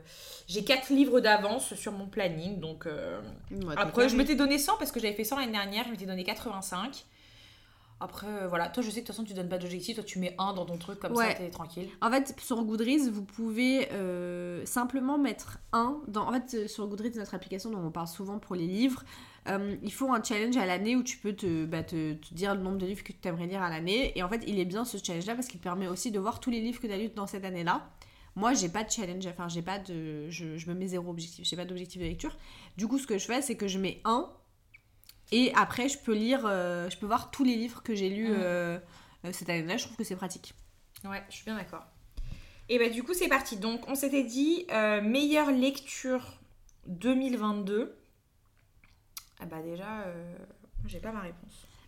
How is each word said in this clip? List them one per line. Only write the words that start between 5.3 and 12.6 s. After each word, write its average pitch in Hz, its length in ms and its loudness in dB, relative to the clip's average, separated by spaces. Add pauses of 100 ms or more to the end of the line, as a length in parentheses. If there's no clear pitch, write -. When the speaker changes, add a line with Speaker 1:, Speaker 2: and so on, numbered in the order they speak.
Speaker 1:
l'année 254 140 0
dernière, 208 340 0
je 233 60 -6
m'étais 196 140 -6
donné 185 180 -2
quatre-vingt-cinq. 196 840 -4 (920)
Après, 185 280 -10
euh, 202 220 -4
voilà, 170 180 2
toi, 247 160 -2
je 220 60 -4
sais 202 60 -4
que 233 60 -4
de - 60 -8
toute 190 80 -8
façon, 226 80 -4
tu 202 100 -6
donnes 180 140 -2
pas 180 100 -2
d'objectif, 180 380 -4
toi, 208 80 -6
tu 190 160 -6
mets 180 180 -2
un 196 160 0
dans 180 120 -4
ton 170 120 -4
truc, 196 220 -10
comme 190 140 -2
Speaker 2:
Ouais. 233 160 4
Speaker 1:
ça, 190 60 2
t'es 180 140 -6
tranquille. 175 400 -8 (120)
Speaker 2:
En 226 100 4
fait, 269 300 2
sur 233 220 0